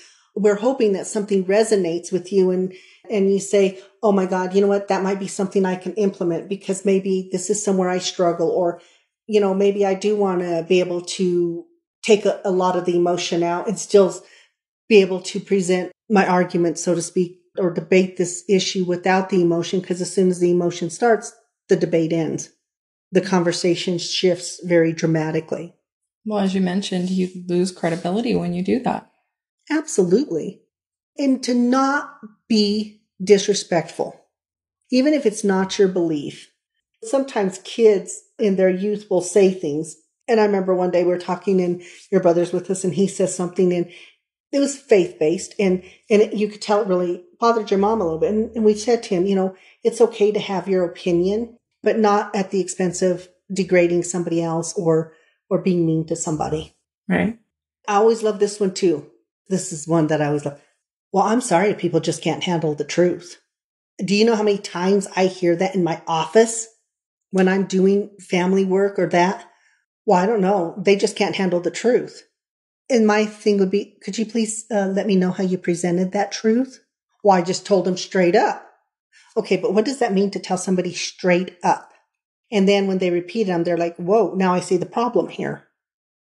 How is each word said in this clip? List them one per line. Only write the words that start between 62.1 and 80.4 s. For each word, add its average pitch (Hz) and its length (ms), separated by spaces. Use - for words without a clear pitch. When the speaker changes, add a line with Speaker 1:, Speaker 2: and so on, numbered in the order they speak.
Speaker 1:
can't 160 220
handle 160 320
the 147 80
truth. 170 580
Do 190 100
you 208 120
know 233 100
how 214 80
many 202 140
times 196 580
I 185 120
hear 175 280
that 190 200
in 185 80
my 160 240
office 165 600
when 190 180
I'm 190 200
doing 196 420
family 190 460
work 196 340
or 180 120
that? 180 380
Well, 190 140
I 180 60
don't 214 160
know. 185 360
They 196 200
just - 180
can't - 220
handle 175 240
the 165 100
truth." - 560
And 226 180
my 214 180
thing 208 340
would 190 120
be, - 320
"Could 196 140
you 220 80
please, 220 440
uh, 202 180
let 196 200
me 196 80
know 180 160
how 190 140
you 185 120
presented 180 540
that 202 220
truth?" 240 500
"Well, 196 140
I 175 40
just 170 240
told 185 200
them 185 100
straight 180 400
up." - 320
Okay, 196 180
but 175 180
what 214 120
does 269 140
that 233 120
mean 196 200
to 190 80
tell 185 180